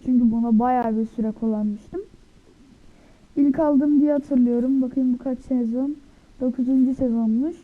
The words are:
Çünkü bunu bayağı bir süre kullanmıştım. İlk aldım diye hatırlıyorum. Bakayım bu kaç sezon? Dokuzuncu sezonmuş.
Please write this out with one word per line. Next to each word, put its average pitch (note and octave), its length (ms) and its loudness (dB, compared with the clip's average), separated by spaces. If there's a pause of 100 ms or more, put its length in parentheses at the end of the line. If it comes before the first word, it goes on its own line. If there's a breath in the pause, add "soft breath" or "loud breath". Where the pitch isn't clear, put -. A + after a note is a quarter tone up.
Çünkü B3 260 2
bunu A3+ 280 2
bayağı A#3 400 0
bir A3 80 -2
süre A3 240 -6
kullanmıştım. G#3+ 680 -6 (1400 soft breath)
İlk C#4+ 220 2
aldım D4 420 2
diye D4 120 2
hatırlıyorum. C4 680 0
Bakayım B3+ 320 -2
bu B3 40 -6
kaç B3+ 200 -6
sezon? B3+ 580 -4 (440 soft breath)
Dokuzuncu B3+ 540 0
sezonmuş. A#3+ 680 0